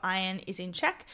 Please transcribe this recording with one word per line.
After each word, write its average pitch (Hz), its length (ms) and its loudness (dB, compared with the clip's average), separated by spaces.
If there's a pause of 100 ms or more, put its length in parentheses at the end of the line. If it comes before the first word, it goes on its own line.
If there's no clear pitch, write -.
iron 190 440 2
is 185 140 -6
in 180 120 -6
check. - 420 2